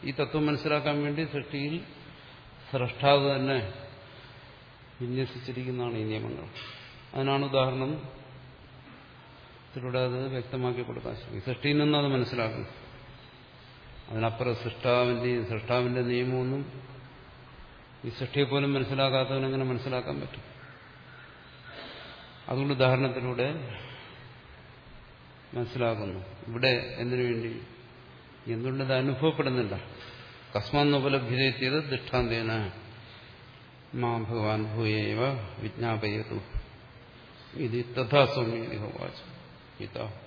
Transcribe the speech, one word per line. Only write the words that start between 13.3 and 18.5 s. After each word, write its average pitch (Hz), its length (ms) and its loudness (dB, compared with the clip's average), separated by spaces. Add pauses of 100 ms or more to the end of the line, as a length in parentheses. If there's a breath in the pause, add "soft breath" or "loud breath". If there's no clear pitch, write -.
അതിനപ്പുറം 113 460 2
സൃഷ്ടാവിന്റെയും, 123 920 4
സൃഷ്ടാവിന്റെ 123 540 2
നിയമമൊന്നും 127 800 0 (1200)
ഈ 120 40 -2
സൃഷ്ടിയെപ്പോലും 139 640 2